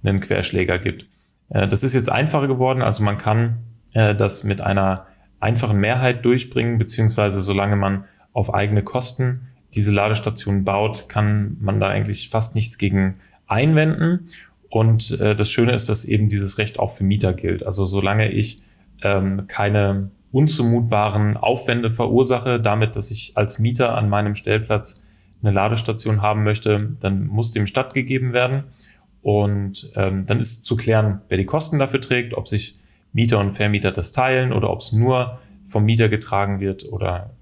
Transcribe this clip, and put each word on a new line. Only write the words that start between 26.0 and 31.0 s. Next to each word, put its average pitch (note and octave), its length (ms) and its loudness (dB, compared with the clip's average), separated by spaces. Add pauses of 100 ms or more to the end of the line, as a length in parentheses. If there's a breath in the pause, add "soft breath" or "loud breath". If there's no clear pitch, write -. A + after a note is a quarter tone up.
haben G#2+ 200 0
möchte, G#2+ 560 0
dann G2 280 -2
muss A2+ 240 -2
dem G#2 160 -2
stattgegeben B2+ 680 -4
werden. B2+ 300 0 (580 loud breath)
Und, G2+ 720 0
ähm, F#2+ 300 -2
dann A2 140 0
ist - 260 -2
zu A#2+ 100 -2
klären, G#2+ 540 0